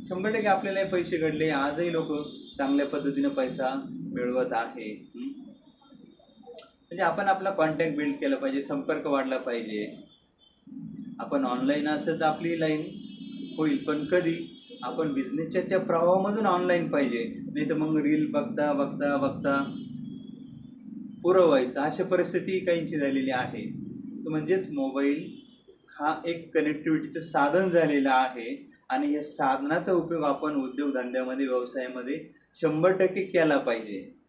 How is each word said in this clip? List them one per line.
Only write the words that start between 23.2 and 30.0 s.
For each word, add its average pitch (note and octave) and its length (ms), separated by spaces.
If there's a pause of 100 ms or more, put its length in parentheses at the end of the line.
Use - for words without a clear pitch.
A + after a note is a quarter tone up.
आहे. B2 400 (540)
तर - 40
म्हणजेच D#3 420
मोबाईल C#3 720 (480)
हा D#3 380
एक E3 320
कनेक्टिव्हिटीचं D3+ 600
साधन D#3+ 500
झालेलं D3 400
आहे B2+ 600 (180)
आणि C#3+ 260
या D3 80
साधनाचा D3 680
उपयोग E3 300